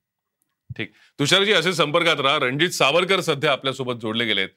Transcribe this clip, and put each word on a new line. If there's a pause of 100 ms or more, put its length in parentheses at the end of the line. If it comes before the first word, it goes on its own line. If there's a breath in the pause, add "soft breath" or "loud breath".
(760)
ठीक. (260 soft breath)
तुषारजी,
असे
संपर्कात
राहा.
रणजित
सावरकर
सध्या
आपल्यासोबत
जोडले
गेलेत.